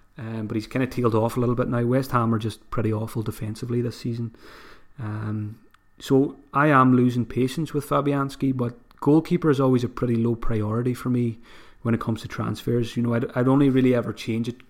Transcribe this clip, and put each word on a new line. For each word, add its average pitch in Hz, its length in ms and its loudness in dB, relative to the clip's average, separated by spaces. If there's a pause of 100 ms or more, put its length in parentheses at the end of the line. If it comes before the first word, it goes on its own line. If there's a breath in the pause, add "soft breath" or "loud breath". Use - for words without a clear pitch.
(200)
um, 113 260 -8
but 107 80 -8
he's 110 140 -4
kinda 131 180 -2
tailed 120 300 0
off 113 200 0
a 123 40 -2
little 120 160 0
bit 123 120 0
now. 120 160 0
West 131 280 0
Ham 113 200 2
are 113 60 2
just 110 320 -8
pretty 110 240 -2
awful 110 300 -4
defensively 117 580 -4
this 120 160 -6
season. 117 380 -6 (640 loud breath)
Um, 107 580 -6 (400)
so 135 380 2 (180)
I 143 140 4
am 127 280 6
losing 123 300 2
patience 131 480 -4
with 147 160 -4
Fabianski, 139 640 0
but 120 220 -4 (220)
goalkeeper 160 500 4
is 135 100 4
always 131 240 4
a 113 60 -2
pretty 123 260 -2
low 113 200 0
priority 113 580 0
for 127 160 -6
me 120 300 0 (420 loud breath)
when 113 140 0
it - 60 -2
comes 110 200 -4
to - 60 -10
transfers. 113 680 -4
You 120 60 0
know, 117 140 0
I'd, 117 200 -2
I'd 127 120 2
only 139 240 6
really 127 240 4
ever 113 180 -2
change 113 340 -4
a, 117 60 -4 (160)